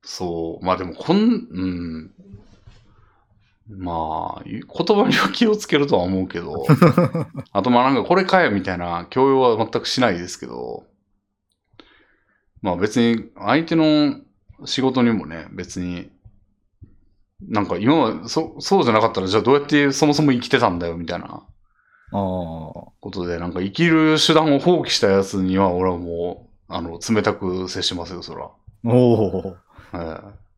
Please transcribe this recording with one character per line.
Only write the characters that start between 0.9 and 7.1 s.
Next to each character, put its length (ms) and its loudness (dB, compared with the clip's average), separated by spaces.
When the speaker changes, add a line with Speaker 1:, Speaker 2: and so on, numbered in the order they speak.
Speaker 1:
こ 200 -4
ん-、 40 4
う 140 -6
ん。 460 -8
ま 720 -6
あ、 60 -16
言 220 -10
葉 400 0
に 80 2
は 140 0
気 180 0
を 100 4
つ 80 -8
け 140 0
る 80 0
と 100 2
は 60 2
思 180 0
う 60 -4
け 120 -8
ど。 260 -8
Speaker 2:
<laughs> 420 -8